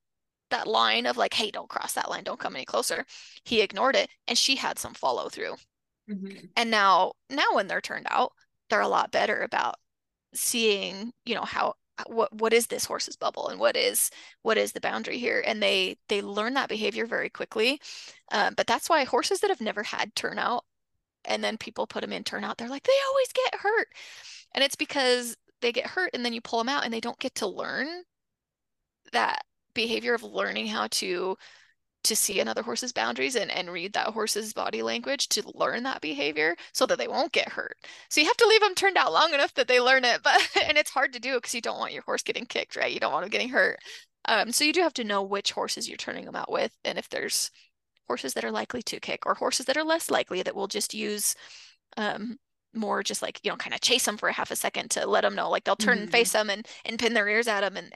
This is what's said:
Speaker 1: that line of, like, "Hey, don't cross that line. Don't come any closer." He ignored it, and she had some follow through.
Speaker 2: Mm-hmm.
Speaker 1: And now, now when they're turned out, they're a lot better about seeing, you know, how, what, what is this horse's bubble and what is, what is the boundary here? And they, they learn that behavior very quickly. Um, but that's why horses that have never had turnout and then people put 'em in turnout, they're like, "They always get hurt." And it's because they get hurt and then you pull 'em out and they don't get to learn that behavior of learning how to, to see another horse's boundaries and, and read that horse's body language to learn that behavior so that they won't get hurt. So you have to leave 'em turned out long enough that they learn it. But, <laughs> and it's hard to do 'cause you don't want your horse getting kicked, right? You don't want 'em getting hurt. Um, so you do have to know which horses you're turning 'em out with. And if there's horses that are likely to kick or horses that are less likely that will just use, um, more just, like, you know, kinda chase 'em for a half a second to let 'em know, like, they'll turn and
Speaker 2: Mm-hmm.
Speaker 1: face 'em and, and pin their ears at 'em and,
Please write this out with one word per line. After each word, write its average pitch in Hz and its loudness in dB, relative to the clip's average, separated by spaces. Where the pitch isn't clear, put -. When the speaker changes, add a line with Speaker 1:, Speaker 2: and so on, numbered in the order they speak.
Speaker 1:
that 240 -2
line 226 2
of, 247 0
like, 208 2
"Hey, 214 0
don't - -10
cross - -4
that - -2
line. 175 -6
Don't - -6
come - -6
any 131 -8
closer." - -2
He 226 4
ignored 214 2
it, - 2
and 233 0
she - 2
had - -4
some - -8
follow 117 -2
through. - -8
Speaker 2:
Mm-hmm. 196 -12
Speaker 1:
And 226 2
now, 190 6
now 294 2
when 202 2
they're 190 -2
turned - -8
out, - 2
they're 208 4
a 208 2
lot - 2
better - 2
about - -2
seeing, 202 0
you 233 -2
know, - -4
how, - -2
what, 226 0
what 226 2
is 233 6
this - -4
horse's - -6
bubble - -4
and - -8
what - 4
is, - 2
what 220 2
is 202 0
the 226 -10
boundary - -4
here? - 0
And 214 0
they, 190 2
they 202 2
learn 208 -2
that 262 0
behavior 220 -2
very - -4
quickly. - 0
Um, 208 2
but - 0
that's 240 0
why 311 6
horses 311 0
that 415 2
have 349 -2
never 208 -4
had - -6
turnout - -2
and 214 -2
then 214 -2
people 240 -6
put 220 -6
'em 208 -8
in 190 -8
turnout, 208 -6
they're 233 -8
like, 277 -10
"They 523 6
always 539 2
get 508 0
hurt." 427 0
And 262 4
it's 277 -2
because 247 0
they 240 2
get - -2
hurt - -2
and 240 -2
then 240 -2
you 233 -6
pull - -2
'em 233 0
out 285 0
and 233 -4
they 226 -4
don't 240 -8
get - -4
to 214 -2
learn 285 -6
that - 2
behavior 226 0
of 233 -2
learning 202 -4
how 214 -2
to, 185 -2
to 220 2
see 202 0
another 220 -2
horse's 240 -6
boundaries 247 0
and, 196 0
and 175 -4
read 180 -8
that - 0
horse's 220 -2
body 220 -4
language 240 -2
to - 0
learn - 0
that 269 -4
behavior 269 0
so - 4
that 254 2
they - -2
won't 254 -2
get - 2
hurt. - -8
So 311 2
you 311 6
have 466 4
to 453 8
leave 415 8
'em 381 4
turned 381 4
out 269 4
long 330 6
enough 285 2
that 247 2
they 247 6
learn 254 6
it. 226 2
But, 339 6
<laughs> 392 4
and 311 2
it's 302 2
hard 269 0
to 240 -10
do 247 -2
'cause - -6
you 226 -4
don't 214 -4
want - -4
your - -12
horse - -2
getting - -4
kicked, - -4
right? 123 0
You - -4
don't - 0
want 170 0
'em 208 -8
getting 208 0
hurt. 220 2
Um, 214 2
so 294 2
you 302 4
do 359 4
have 330 4
to 254 -4
know 202 0
which 196 -2
horses 214 -4
you're - -12
turning - -8
'em - -12
out - -6
with. - 0
And 208 -4
if - -12
there's - -2
horses 247 -4
that 233 -4
are 226 -4
likely 220 -6
to - -8
kick - -6
or 196 2
horses - -2
that 277 2
are 311 0
less 320 0
likely - 0
that - -4
will 196 -4
just - -4
use, 208 -2
um, 214 -4
more 202 -2
just, - -2
like, - -6
you 202 0
know, 156 -6
kinda - -6
chase - 2
'em 208 -2
for 175 0
a 151 0
half - -4
a - -4
second - -4
to - 0
let 202 4
'em 202 2
know, 170 -2
like, 190 0
they'll 196 4
turn 220 4
and 208 -6
Speaker 2:
Mm-hmm. - -2
Speaker 1:
face 233 4
'em 214 2
and, 202 -4
and 226 -6
pin 233 2
their 208 4
ears 226 2
at 202 2
'em 190 -2
and, 175 -10